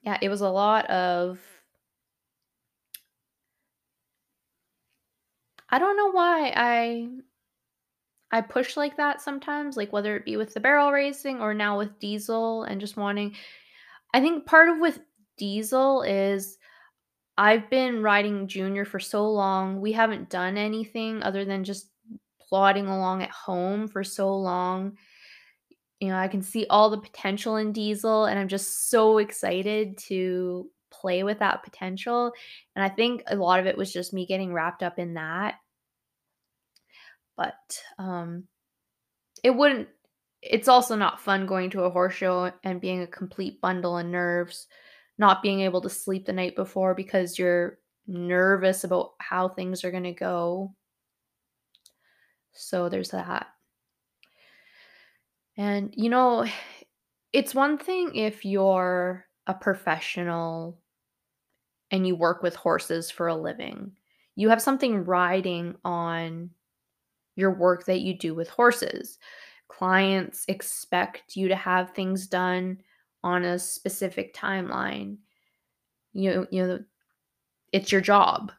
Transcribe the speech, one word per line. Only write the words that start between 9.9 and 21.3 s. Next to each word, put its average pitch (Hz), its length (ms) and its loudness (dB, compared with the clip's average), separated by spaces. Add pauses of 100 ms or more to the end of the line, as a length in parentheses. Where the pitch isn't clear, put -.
whether 208 240 -2
it 208 100 -6
be 214 120 -4
with 214 160 -4
the 220 60 -6
barrel 285 320 6
racing 277 500 -2
or 214 120 -2
now 208 240 0
with 208 220 -4
Diesel 226 640 -4
and 202 160 -6
just 202 180 -10
wanting, 202 380 -2 (760)
I 262 80 6
think 311 240 0
part 330 240 10
of 320 100 2
with 330 200 2 (380)
Diesel 254 680 0
is 196 540 0 (800)
I've 214 320 6
been 254 320 2
riding 208 460 2
Junior 190 380 -2
for 196 140 -8
so 208 300 0
long. 190 520 0
We 214 100 -2
haven't 220 380 0
done 185 280 -2
anything 220 640 -4
other 196 240 -2